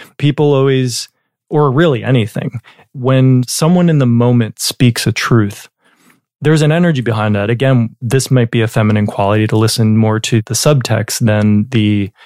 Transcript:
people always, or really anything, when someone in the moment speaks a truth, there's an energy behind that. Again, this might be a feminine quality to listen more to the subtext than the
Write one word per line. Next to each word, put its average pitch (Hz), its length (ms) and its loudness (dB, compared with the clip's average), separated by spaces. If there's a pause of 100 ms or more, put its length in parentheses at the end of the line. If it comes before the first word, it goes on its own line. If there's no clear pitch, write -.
(180)
people 143 360 0
always, 131 540 0 (420)
or 147 220 2
really 131 320 0
anything, 117 560 -2 (320)
when 131 560 2
someone 175 420 0
in 151 100 2
the 131 60 2
moment 120 540 0
speaks - 480 0
a 107 60 0
truth, 110 560 -2 (720)
there's 151 200 2
an 151 120 2
energy 165 280 0
behind 107 340 -2
that. 101 140 -2
Again, 120 520 0
this 127 280 -2
might 123 220 2
be 117 100 0
a 110 60 0
feminine 107 400 0
quality 107 400 0
to 117 80 -2
listen 110 400 0
more 110 240 0
to 113 220 -2
the - 120 -10
subtext 117 720 -2
than 104 440 2
the 104 420 0 (140)